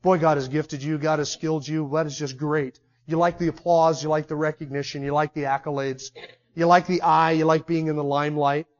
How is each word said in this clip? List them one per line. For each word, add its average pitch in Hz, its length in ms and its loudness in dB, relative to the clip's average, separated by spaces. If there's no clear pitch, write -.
Boy, 185 160 4
God 156 200 2
has 131 100 -4
gifted 147 340 -6
you. 156 160 -4
God 156 220 -2
has 143 100 -4
skilled 156 380 -6
you. 156 260 -4
That 160 120 -2
is 139 120 -10
just 135 200 -8
great." 147 420 -4
You 160 120 -4
like 175 200 0
the 170 120 0
applause. 160 520 2
You 151 60 -6
like 156 200 -2
the 156 100 -6
recognition. 143 680 -6
You 143 100 -4
like 151 200 0
the 147 100 -4
accolades. 135 680 -4
You 165 120 2
like 175 200 6
the 180 140 0
eye. 160 300 4
You 160 120 2
like 160 240 2
being 160 200 0
in 151 100 -2
the 147 60 -2
limelight. 147 600 0